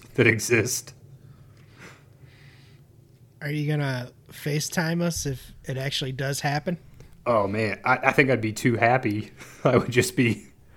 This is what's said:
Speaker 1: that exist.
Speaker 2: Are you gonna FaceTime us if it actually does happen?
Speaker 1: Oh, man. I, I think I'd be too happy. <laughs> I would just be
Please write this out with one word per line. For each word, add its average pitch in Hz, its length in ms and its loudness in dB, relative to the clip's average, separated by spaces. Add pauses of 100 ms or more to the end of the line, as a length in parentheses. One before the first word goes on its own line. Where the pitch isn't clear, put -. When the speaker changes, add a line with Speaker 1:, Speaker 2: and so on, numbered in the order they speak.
(160)
Speaker 1:
that 117 120 6
exist. 110 640 0 (2500)
Speaker 2:
Are 147 100 -8
you 151 160 -2
gonna 135 440 -2 (200)
FaceTime 160 720 -4
us 170 240 -2
if 135 280 -8 (120)
it 127 120 -6
actually 135 340 -4
does 135 300 -4
happen? 147 360 -2 (500)
Speaker 1:
Oh, 117 200 4
man. 104 360 -2
I, 127 140 4
I 131 140 0
think 135 180 4
I'd 120 120 2
be 107 120 -2
too 120 220 0
happy. 117 560 2 (160)
<laughs> - 160 -10
I 127 140 6
would - 140 0
just 120 240 2
be 120 320 0 (300)